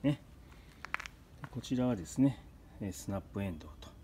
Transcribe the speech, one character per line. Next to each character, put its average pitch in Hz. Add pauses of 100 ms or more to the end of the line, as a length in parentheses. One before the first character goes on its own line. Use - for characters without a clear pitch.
ね。 - (1200)
で、 -
こ 120
ち -
ら 127
は 123
で 90
す -
ね、 135 (380)
え 101
ー、 -
ス -
ナ 98
ッ -
プ -
エ 95
ン 80
ド 78
ウ 78
と。 - (140)